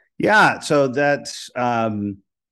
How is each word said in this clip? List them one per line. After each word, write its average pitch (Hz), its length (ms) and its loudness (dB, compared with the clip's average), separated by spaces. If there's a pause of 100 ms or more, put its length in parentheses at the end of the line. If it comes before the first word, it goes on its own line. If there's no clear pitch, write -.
(180)
Yeah, 196 420 4
so 143 280 2
that's, 139 680 -4
um, 110 600 -2 (340)